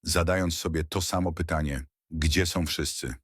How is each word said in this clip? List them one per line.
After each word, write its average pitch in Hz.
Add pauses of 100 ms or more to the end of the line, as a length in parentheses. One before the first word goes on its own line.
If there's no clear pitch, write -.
zadając 87
sobie 80
to 92
samo 92
pytanie: 78 (260)
"Gdzie 80
są 87
wszyscy?" 69